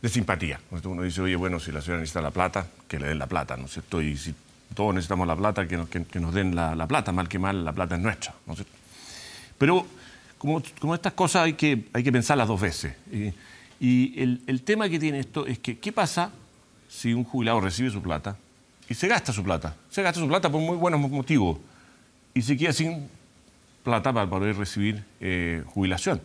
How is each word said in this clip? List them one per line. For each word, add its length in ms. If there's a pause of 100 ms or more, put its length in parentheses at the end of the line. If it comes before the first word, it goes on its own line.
de 80
simpatía. 500 (240)
Uno 200
dice, 180
"Oye, 160
bueno, 240
si 100
la 80
señora 220
necesita 200
la 100
plata, 360 (220)
que 100
le 80
den 120
la 60
plata", 300
¿no 120
es 40
cierto? 300
Y 160
si 180 (400)
todos 180
necesitamos 320
la 120
plata, 280
que 120
nos, 100
que, 160
que 160
nos 140
den 200
la, 220
la 100
plata, 280
mal 160
que 100
mal, 240
la 80
plata 240
es 60
nuestra, 320 (120)
¿no 60
es 60
cierto? 160 (840)
Pero 300 (500)
como, 240 (180)
como 140
estas 200
cosas 300
hay 100
que, 400
hay 100
que 80
pensarlas 380
dos 100
veces. 360 (180)
Y, 180 (480)
y 420
el, 240
el 180
tema 260
que 100
tiene 200
esto 280
es 100
que, 220
¿qué 140
pasa 380 (580)
si 240
un 100
jubilado 380
recibe 280
su 120
plata 340 (540)
y 60
se 120
gasta 240
su 100
plata? 320 (160)
Se 120
gasta 180
su 80
plata 220
por 100
muy 160
buenos 240
mo-, 80
motivos 520 (720)
y 80
se 160
queda 160
sin 340 (760)
plata 260
para 180
poder 280
recibir, 440 (200)
eh, 460
jubilación. 580